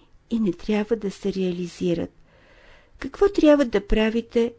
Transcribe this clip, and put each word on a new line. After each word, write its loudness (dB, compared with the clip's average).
и -2
не 0
трябва -2
да -6
се -6
реализират. -4
Какво 0
трябва 4
да -2
правите 0